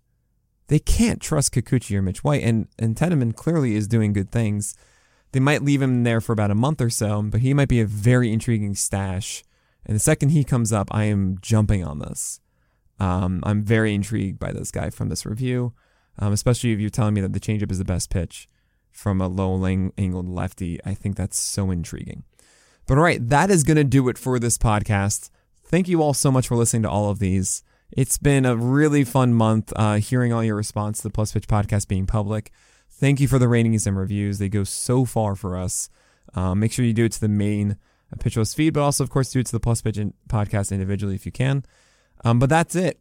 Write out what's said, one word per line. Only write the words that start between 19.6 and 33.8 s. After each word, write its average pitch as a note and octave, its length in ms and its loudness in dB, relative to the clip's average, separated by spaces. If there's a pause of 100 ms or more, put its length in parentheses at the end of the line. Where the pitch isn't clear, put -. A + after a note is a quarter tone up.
angled F#2 320 -4
lefty. F2+ 560 -8
I G2 80 -6
think G2 240 -6
that's F#2 200 -6
so - 320 -4
intriguing. - 540 -8 (640)
But C3 100 4
all D#3 60 6
right, C#3 260 2
that D#3 220 4
is E3 120 6
gonna D3+ 200 4
do C3 240 4
it A#2+ 100 0
for B2+ 220 -2
this A#2 180 0
podcast. G2+ 720 0 (340)
Thank F3 260 0
you E3+ 120 2
all D3 120 2
so C#3 180 2
much B2+ 160 2
for B2 80 0
listening A#2 280 2
to G#2+ 60 -2
all G#2 200 0
of G2 100 -4
these. F#2+ 420 0 (300)
It's - 260 0
been C#3 280 4
a B2 100 2
really C#3+ 480 4
fun B2+ 300 2
month, A2 420 2
uh, G#2+ 200 2
hearing A#2+ 360 0
all A#2 120 0
your A2 120 0
response G#2 420 -4
to - 60 -8
the A2 80 -8
Plus - 220 -4
Pitch G#2 140 -4
podcast G#2 400 0
being F#2+ 180 -2
public. G#2+ 460 -2 (380)
Thank C3+ 300 0
you C#3 80 4
for C3 120 4
the B2 100 6
ratings A2+ 360 2